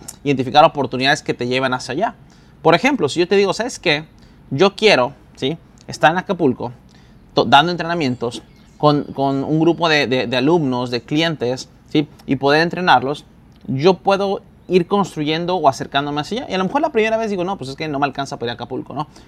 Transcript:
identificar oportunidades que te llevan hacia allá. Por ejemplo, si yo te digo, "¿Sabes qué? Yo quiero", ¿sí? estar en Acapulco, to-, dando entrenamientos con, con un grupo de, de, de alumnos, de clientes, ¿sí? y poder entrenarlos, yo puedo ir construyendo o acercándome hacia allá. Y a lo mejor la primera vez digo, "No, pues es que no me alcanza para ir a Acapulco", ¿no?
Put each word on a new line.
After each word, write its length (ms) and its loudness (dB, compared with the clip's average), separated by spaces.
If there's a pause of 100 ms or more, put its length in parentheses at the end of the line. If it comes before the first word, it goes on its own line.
(240)
identificar 400 4
oportunidades 580 0
que 100 -4
te 140 -6
llevan 280 -2
hacia 180 -8
allá. 220 -4 (480)
Por 120 6
ejemplo, 340 0
si 120 -2
yo 80 0
te 80 2
digo, 160 4
"¿Sabes 260 -6
qué? 280 0 (440)
Yo 240 4
quiero", 380 4 (240)
¿sí? 200 -4 (300)
estar 240 2
en 80 0
Acapulco, 540 -2 (640)
to-, 100 4
dando 260 6
entrenamientos 720 -4 (360)
con, 260 2
con 400 -2
un 160 -2
grupo 280 0
de, 200 2
de, 180 0
de 100 -4
alumnos, 540 0
de 120 -4
clientes, 680 -4 (200)
¿sí? 200 0 (180)
y 80 -2
poder 280 2
entrenarlos, 600 0 (440)
yo 260 2
puedo 480 -2 (260)
ir 200 2
construyendo 680 -2
o 140 2
acercándome 520 -2
hacia 220 -8
allá. 80 -14
Y 40 -4
a 40 -2
lo 60 -2
mejor 160 -2
la 100 -2
primera 260 0
vez 140 -4
digo, 140 -4
"No, 120 -4
pues 140 -12
es 60 -14
que 100 -8
no 140 -6
me 60 0
alcanza 300 -8
para 100 -8
ir 40 -4
a 40 -8
Acapulco", 400 -10
¿no? 120 -8 (220)